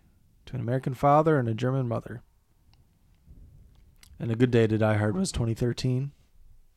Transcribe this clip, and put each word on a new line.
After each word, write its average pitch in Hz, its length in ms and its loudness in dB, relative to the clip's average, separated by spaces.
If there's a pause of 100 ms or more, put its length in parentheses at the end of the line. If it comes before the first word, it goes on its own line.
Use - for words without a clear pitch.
(460)
to - 100 -12
an 123 40 -6
American 127 340 -4
father 151 440 4
and 120 100 0
a 113 60 -2
German 127 320 -2
mother. 113 360 -8 (2000)
And 123 140 -6
A 110 40 -2
Good 123 140 2
Day 117 160 4
to 110 120 0
Die 107 180 2
Hard 107 200 0
was 190 160 -2
twenty 113 220 -2
thirteen, 127 560 -2 (680)